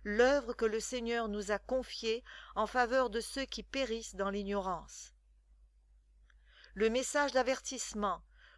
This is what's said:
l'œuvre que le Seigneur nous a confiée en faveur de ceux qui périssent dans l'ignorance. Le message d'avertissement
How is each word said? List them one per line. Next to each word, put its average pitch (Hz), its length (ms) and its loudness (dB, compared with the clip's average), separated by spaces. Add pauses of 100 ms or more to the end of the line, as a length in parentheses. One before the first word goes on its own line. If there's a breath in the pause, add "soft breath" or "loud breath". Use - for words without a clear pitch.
l'œuvre 240 500 4
que 226 120 0
le 220 140 2
Seigneur 233 480 -2
nous 208 240 -4
a 202 60 0
confiée 233 680 -2 (320 loud breath)
en 214 120 2
faveur 247 420 2
de 214 100 -2
ceux 269 260 -4
qui - 180 -8
périssent 226 520 -4
dans 196 140 -2
l'ignorance. 196 840 -4 (1600 soft breath)
Le 220 140 4
message 269 420 2
d'avertissement 226 920 -2 (340 soft breath)